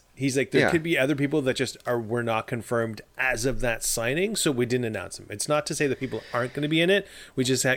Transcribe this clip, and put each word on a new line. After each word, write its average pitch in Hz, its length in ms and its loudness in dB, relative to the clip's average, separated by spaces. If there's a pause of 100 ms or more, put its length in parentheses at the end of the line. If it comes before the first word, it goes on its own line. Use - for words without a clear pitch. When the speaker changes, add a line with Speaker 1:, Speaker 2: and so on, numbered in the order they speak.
(160)
Speaker 1:
he's 131 220 0
like, 135 140 0
there 143 100 6
Speaker 2:
Yeah. 127 100 4
Speaker 1:
could 160 120 2
be 160 140 0
other 139 180 2
people 143 260 0
that 131 140 0
just 123 200 -2 (100)
are, 120 140 0
were 117 240 -2
not 113 240 0
confirmed 113 540 -2 (160)
as 123 280 0
of 127 160 0
that 117 220 -2
signing, 160 540 0
so 160 140 2
we 123 140 2
didn't 123 200 0
announce 98 320 -6
them. 98 120 -18
It's 104 200 -6
not 147 160 0
to 156 100 -6
say 147 120 2
that 127 120 -2
people 110 220 -6 (120)
aren't 123 200 -2
gonna 147 160 -2
be 160 100 2
in 170 100 4
it. 196 160 2 (300)
We 135 80 2
just 127 200 2
ha-, 131 140 2